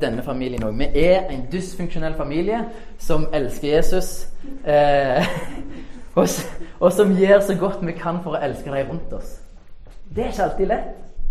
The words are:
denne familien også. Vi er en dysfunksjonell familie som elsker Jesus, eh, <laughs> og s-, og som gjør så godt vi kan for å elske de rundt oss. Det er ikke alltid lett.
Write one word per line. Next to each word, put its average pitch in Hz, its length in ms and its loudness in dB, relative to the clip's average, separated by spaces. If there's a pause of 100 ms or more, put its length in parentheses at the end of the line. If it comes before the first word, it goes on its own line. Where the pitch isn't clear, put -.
denne 120 220 -2
familien 127 400 -4
også. 107 140 -2
Vi 143 260 4
er 185 260 4
en 131 220 -4
dysfunksjonell 160 640 -4
familie 175 460 -2 (340)
som 156 360 4
elsker 143 420 0
Jesus, 180 540 4 (360)
eh, 143 600 4 (440)
<laughs> - 460 -6
og 180 60 6
s-, - 240 -2 (320)
og 180 120 6
som 196 260 4
gjør 196 220 6
så 202 200 0
godt 185 260 -2
vi 165 60 -4
kan 170 320 -6
for 156 100 -6
å - 80 -2
elske 139 320 -6
de 135 160 -2
rundt - 240 -6
oss. - 240 -8 (800)
Det 220 80 -2
er - 100 -4
ikke 185 160 0
alltid - 240 0
lett. - 160 -4 (420)